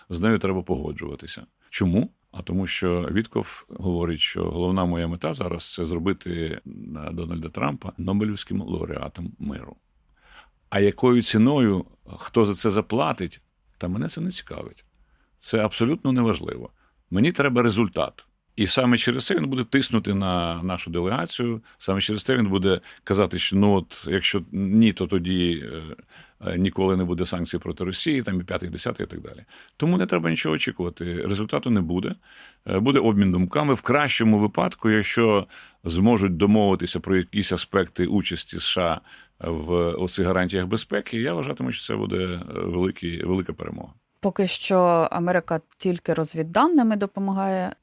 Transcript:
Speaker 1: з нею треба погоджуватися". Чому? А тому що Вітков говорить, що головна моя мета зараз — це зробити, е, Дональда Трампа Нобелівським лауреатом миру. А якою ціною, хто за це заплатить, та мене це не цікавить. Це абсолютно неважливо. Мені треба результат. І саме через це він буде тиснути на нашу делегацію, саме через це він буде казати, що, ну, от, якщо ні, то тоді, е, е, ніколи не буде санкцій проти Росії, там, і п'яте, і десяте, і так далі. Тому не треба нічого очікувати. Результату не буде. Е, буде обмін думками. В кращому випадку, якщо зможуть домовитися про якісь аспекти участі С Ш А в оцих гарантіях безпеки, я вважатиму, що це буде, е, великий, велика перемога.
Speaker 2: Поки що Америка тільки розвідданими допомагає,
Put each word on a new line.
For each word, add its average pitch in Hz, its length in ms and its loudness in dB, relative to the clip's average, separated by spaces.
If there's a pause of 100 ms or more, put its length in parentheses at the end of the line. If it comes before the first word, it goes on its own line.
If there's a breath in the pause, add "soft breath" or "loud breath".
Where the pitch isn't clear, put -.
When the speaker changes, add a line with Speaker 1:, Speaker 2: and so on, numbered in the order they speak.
(100 soft breath)
Speaker 1:
з 85 100 -6
нею 107 180 4
треба 95 240 0
погоджуватися". 76 840 -8 (240)
Чому? 98 400 0 (220)
А 90 100 -14
тому 92 240 -4
що 87 460 -2
Вітков - 560 -4
говорить, 85 520 -4
що 87 240 -2
головна 90 400 0
моя 85 240 0
мета 113 240 -4
зараз — 87 420 -2
це 90 100 -4
зробити, 87 460 -2
е, 82 300 -4 (520)
Дональда 82 360 -6
Трампа 120 500 -6
Нобелівським 98 640 -2
лауреатом 82 760 -8
миру. - 380 -10 (920 soft breath)
А 101 100 2
якою 120 420 6
ціною, 113 600 4 (320)
хто - 280 2
за 101 100 2
це 107 160 0
заплатить, 107 680 -2 (380)
та 90 100 -6
мене 113 200 -4
це 160 120 -10
не 180 100 -4
цікавить. - 540 -12 (540)
Це 110 260 -2
абсолютно 131 480 0
неважливо. 104 580 -2 (400)
Мені 120 220 4
треба 131 300 2
результат. 101 640 0 (300)
І 101 100 2
саме 123 300 4
через 123 300 0
це 196 100 2
він 147 100 0
буде 127 180 -2
тиснути 113 500 0
на 87 480 -2
нашу 90 280 -6
делегацію, 113 720 -2 (180 soft breath)
саме 95 220 -2
через 107 240 -2
це 131 120 2
він 113 100 4
буде 95 340 2 (240 loud breath)
казати, 98 340 2
що, - 180 0
ну, 101 180 6
от, - 360 -2
якщо 92 320 0 (100)
ні, 98 400 6
то 90 140 -4
тоді, 87 640 0
е, 78 100 -10 (640 soft breath)
е, 87 120 -2
ніколи 95 380 2
не 92 80 0
буде 87 220 -2
санкцій 90 320 -4
проти 87 260 -8
Росії, 127 380 -2
там, 95 180 -4
і 87 40 -6
п'яте, 92 220 -6
і 87 40 -10
десяте, - 320 -6
і - 40 -6
так 82 140 -12
далі. - 240 -18 (320 soft breath)
Тому 175 220 2
не 185 80 0
треба 87 240 0
нічого 78 240 -2
очікувати. 87 720 -4
Результату 107 440 -2
не 104 100 4
буде. 87 340 -2 (520 soft breath)
Е, 95 120 0
буде 135 200 4
обмін 101 340 4
думками. 123 420 2
В - 80 -2
кращому 120 560 4
випадку, - 520 0
якщо 107 560 4 (380 loud breath)
зможуть 95 520 4
домовитися 98 640 4
про 95 160 2
якісь 92 360 0
аспекти 90 540 0
участі - 500 -2
С 85 60 -6
Ш 82 380 0 (380 soft breath)
А 85 120 -6
в 85 420 0
оцих 90 340 -2
гарантіях 90 400 0
безпеки, - 540 -4
я 147 140 -2
вважатиму, 131 380 -6
що - 140 -12
це 110 100 -4
буде, 101 200 -2
е, 90 260 -4 (120)
великий, 87 680 -4
велика 90 280 -2
перемога. - 400 -12 (280)
Speaker 2:
Поки 190 260 0
що 175 640 4
Америка 170 500 0 (160)
тільки 175 380 -2
розвідданими 208 800 2
допомагає, 196 760 -2 (100)